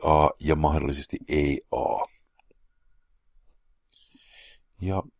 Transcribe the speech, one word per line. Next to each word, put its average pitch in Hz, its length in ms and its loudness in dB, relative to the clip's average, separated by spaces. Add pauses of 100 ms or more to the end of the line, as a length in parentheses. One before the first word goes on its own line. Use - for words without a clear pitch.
A 76 360 4
ja 76 180 0
mahdollisesti 73 600 -2 (120)
ei 73 320 0 (120)
A. - 320 -2 (2750)
Ja 95 220 -4 (180)